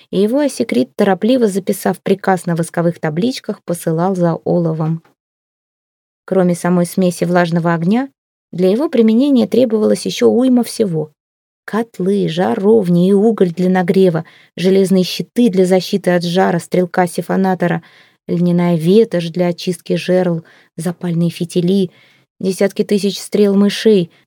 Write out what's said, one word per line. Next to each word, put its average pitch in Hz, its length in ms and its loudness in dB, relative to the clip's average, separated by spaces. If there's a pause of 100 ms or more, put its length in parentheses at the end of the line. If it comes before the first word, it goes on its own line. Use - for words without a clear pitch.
(100)
и 185 100 -2
его 226 200 0
осекрит, 247 560 -2
торопливо 214 500 2
записав 190 560 -2
приказ 190 440 0
на 170 100 -2
восковых 170 420 -2
табличках, 196 640 -6
посылал 175 540 -2
за 170 180 0
оловом. 165 680 -2 (1200)
Кроме 180 300 0
самой 175 280 0
смеси 180 400 -2
влажного 170 480 0
огня, 202 380 -2 (400)
для 185 200 0
его 277 200 0
применения 233 560 2
требовалось 214 580 0
ещё 190 240 0
уйма 240 360 2
всего. 165 480 -4 (520)
Котлы, 202 680 -2
жаровни 190 800 2
и - 20 4
уголь 202 400 2
для 180 160 -2
нагрева, 185 560 2 (320)
железные 190 480 2
щиты 220 460 0
для 185 160 2
защиты 185 440 0
от 175 120 2
жара 180 360 0
стрелка 180 480 -2
сифонатора, 180 760 -2 (440)
льняная 175 500 0
ветошь 175 520 2
для 175 200 -2
очистки 175 480 -6
жерл, 180 480 -2 (340)
запальные 170 500 -4
фитили, 180 600 -2 (500)
десятки 196 440 -2
тысяч 196 340 -2
стрел 202 360 0
мышей 202 560 2 (160)